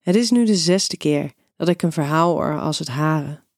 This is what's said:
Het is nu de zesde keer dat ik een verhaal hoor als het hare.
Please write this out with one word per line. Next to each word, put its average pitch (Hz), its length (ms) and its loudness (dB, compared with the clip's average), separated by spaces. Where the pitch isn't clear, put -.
Het 180 140 0
is 233 160 2
nu 240 140 4
de 214 120 2
zesde 180 400 0
keer 143 360 -2
dat 165 120 -2
ik 175 140 0
een 165 100 0
verhaal 160 400 2
hoor 151 280 -2
als 156 180 -4
het 160 100 -8
hare. 147 560 -4